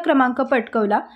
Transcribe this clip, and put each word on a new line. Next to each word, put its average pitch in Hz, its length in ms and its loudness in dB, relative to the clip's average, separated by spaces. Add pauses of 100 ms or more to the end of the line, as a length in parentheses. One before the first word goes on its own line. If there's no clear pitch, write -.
क्रमांक 269 380 2
पटकावला, 226 580 0 (160)